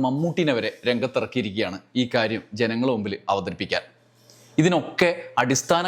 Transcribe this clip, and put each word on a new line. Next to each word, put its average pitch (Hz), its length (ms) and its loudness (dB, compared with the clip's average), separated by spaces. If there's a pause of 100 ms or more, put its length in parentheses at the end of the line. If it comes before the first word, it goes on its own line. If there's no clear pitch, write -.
മമ്മൂട്ടിനെ 151 520 0
വരെ 110 140 -2 (180)
രംഗത്തിറക്കിയിരിക്കുകയാണ് 110 880 -2 (220)
ഈ 127 40 4 (100)
കാര്യം 113 280 0 (180)
ജനങ്ങളുടെ 117 360 0
മുമ്പിൽ 104 180 -4 (200)
അവതരിപ്പിക്കാൻ. 92 500 -4 (760)
ഇതിനൊക്കെ 170 480 2 (320)
അടിസ്ഥാന 135 460 2